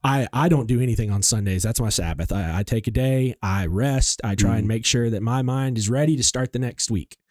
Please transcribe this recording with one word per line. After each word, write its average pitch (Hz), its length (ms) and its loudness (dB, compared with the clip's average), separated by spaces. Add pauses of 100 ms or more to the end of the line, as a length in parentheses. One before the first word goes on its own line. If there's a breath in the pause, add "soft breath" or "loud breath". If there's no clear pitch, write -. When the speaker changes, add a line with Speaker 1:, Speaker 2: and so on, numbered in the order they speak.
Speaker 1:
I, 135 280 2
I 143 160 2
don't 143 200 2
do 120 120 2
anything 113 300 0
on 98 140 0
Sundays. 101 400 0
That's - 180 0
my 110 80 0
Sabbath. 82 420 -2
I, 87 280 -2
I 101 40 0
take 113 240 -2
a 120 40 -2
day, 131 500 2
I 98 240 0
rest, 123 580 0
I 101 120 -2
try 98 220 2
and 107 80 0
Speaker 2:
Mm. 107 40 0
Speaker 1:
make 113 160 -2
sure 120 240 2
that 107 140 -2
my 120 180 0
mind 131 380 0
is 104 100 -2
ready 151 280 2
to 123 60 -2
start 127 300 -2
the 123 60 -2
next - 320 -4
week. 92 260 -4 (140)